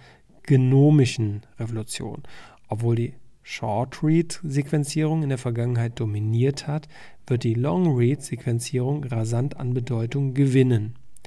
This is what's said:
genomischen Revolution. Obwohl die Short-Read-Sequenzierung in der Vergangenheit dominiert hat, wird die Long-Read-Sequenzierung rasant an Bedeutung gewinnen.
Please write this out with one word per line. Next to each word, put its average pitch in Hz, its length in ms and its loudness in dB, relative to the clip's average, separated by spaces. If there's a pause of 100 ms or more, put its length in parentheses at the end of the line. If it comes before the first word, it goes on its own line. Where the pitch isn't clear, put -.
(440)
genomischen 131 960 4 (180)
Revolution. 113 640 -8 (460)
Obwohl 117 280 0
die 120 180 -2 (280)
Short-Read-Sequenzierung 151 1800 0
in 139 80 -2
der 131 80 -2
Vergangenheit 120 600 -2
dominiert 113 680 0
hat, 151 200 -4 (400)
wird 127 180 0
die 113 100 2
Long-Read-Sequenzierung 131 1500 0
rasant 117 520 -2
an 123 180 -4
Bedeutung 123 600 -2
gewinnen. 127 640 4 (300)